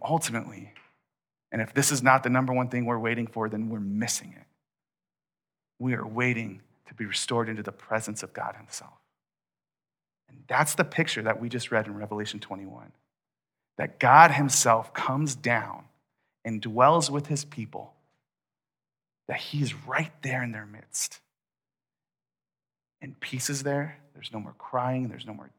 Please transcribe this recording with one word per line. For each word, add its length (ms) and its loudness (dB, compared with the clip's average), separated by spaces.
ultimately, 720 -4
and 100 -2
if 140 -6
this 160 4
is 100 0
not 220 6
the 80 2
number 200 2
one 180 0
thing 180 -2
we're 100 0
waiting 300 -2
for, 200 -4
then 220 -4
we're 100 -4
missing 560 -4
it. 120 -20
We 160 0
are 140 -4
waiting 540 -2
to 80 -20
be 100 -8
restored 420 -2
into 140 -6
the 100 -10
presence 520 -6
of 100 -12
God 220 -8
himself. 380 -16
And 180 -20
that's 260 2
the 100 4
picture 380 -2
that 180 0
we 80 -6
just 240 -6
read 140 4
in 100 -10
Revelation 440 -6
twenty-one, 520 -14
that 220 -4
God 320 10
himself 640 4
comes 420 -2
down 480 -2
and 160 -4
dwells 520 4
with 160 -4
his 180 -2
people, 480 -12
that 100 -4
he's 380 -2
right 360 -4
there 180 -2
in 100 -6
their 140 -10
midst. 540 -10
And 180 -16
peace 300 -6
is 140 -6
there. 360 -4
There's 180 -16
no 80 -8
more 180 -12
crying. 520 -2
There's 160 -14
no 80 -12
more 260 -18